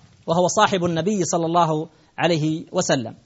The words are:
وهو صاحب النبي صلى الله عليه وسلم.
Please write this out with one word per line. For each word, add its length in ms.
وهو 200
صاحب 380
النبي 380
صلى 220
الله 440
عليه 540
وسلم. 440